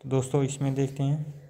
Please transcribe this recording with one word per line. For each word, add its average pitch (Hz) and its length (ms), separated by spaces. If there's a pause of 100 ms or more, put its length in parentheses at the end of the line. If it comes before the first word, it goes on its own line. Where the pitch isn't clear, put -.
तो 139 60
दोस्तों, 135 360
इसमें 135 300
देखते 139 280
हैं 147 320 (160)